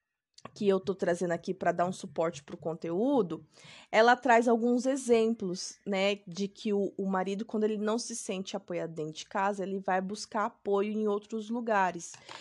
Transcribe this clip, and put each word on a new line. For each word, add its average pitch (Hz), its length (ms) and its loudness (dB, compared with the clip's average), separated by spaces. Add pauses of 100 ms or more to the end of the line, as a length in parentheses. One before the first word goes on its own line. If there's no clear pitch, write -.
(540)
que 208 140 -4
eu 190 120 4
tô 190 140 -2
trazendo 175 360 0
aqui 165 240 -4
pra 180 160 0
dar 175 160 2
um 185 60 -2
suporte 165 500 -4
pro - 140 -12
conteúdo, 170 880 -2 (460)
ela 233 240 8
traz 240 320 6
alguns 240 380 2
exemplos, 226 1000 0
né, 202 300 2 (100)
de 190 220 -4
que 208 240 -4
o, 202 240 0
o 196 100 -4
marido, 190 380 -2
quando 214 200 -2
ele 214 140 0
não 214 180 0
se 233 200 -6
sente 190 400 -6
apoiado 165 360 -6
dentro 156 200 -6
de - 120 -14
casa, 202 380 -2
ele 190 160 -4
vai 190 220 0
buscar 208 460 -4
apoio 202 440 0
em 214 160 -2
outros 208 420 -4
lugares. 202 640 0 (280)